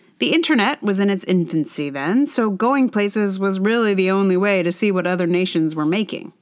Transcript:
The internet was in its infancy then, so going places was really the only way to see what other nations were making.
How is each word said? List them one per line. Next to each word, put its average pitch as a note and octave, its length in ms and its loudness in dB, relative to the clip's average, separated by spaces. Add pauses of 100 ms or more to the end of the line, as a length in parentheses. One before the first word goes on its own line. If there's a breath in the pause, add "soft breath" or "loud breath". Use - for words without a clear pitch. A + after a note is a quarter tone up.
(180 soft breath)
The B3 160 0
internet D4 480 2
was G3 180 0
in G3+ 80 2
its F#3+ 160 -2
infancy D#3+ 640 -2
then, D#3+ 380 0
so A3+ 240 0
going B3 400 0
places G3+ 480 -2
was F#3+ 200 -2
really G#3+ 360 2
the F#3 160 2
only F#3+ 260 2
way G3 260 2
to E3+ 80 0
see G3+ 220 0
what F3+ 140 -2
other F3+ 200 0
nations E3+ 480 0
were D#3 120 -2
making. F#3+ 560 -4